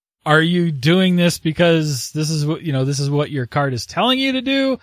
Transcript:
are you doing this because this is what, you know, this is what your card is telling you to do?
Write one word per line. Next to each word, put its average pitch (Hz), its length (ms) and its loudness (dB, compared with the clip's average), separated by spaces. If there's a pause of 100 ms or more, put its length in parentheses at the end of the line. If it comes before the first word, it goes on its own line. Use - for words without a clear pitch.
(240)
are 156 180 4
you 170 300 0
doing 175 440 2
this 175 240 2
because 156 720 0
this 151 180 -4
is 151 160 -2
what, 156 160 -2
you 165 120 -4
know, 131 120 0
this 139 140 -2
is 143 100 -2
what 147 220 0
your 127 160 -4
card 139 260 -2
is 117 140 -6
telling 254 320 0
you 269 140 0
to 262 80 -2
do? 269 420 0